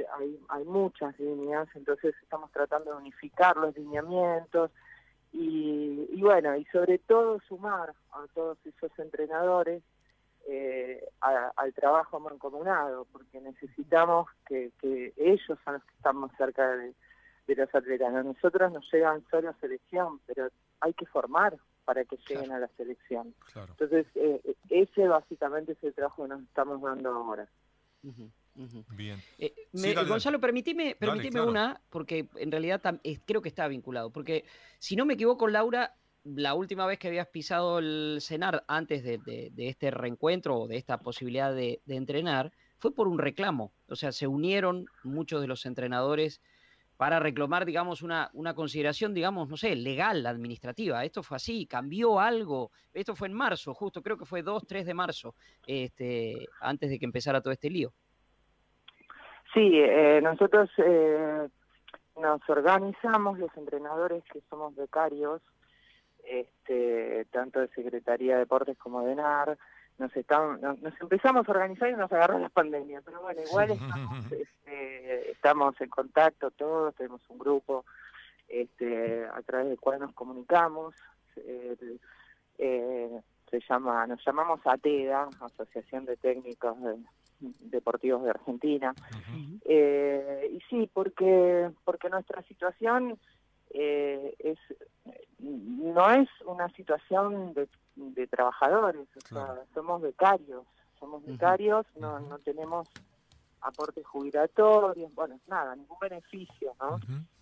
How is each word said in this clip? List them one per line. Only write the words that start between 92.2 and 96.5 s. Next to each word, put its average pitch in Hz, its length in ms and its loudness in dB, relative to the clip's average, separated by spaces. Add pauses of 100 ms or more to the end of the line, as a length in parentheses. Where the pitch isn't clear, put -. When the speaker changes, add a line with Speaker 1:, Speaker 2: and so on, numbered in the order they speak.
Speaker 1:
situación, 226 760 -2 (520)
eh, 143 680 -2
es, 156 200 -4 (800)
no 220 720 4
es 262 180 8 (160)
una 180 260 -6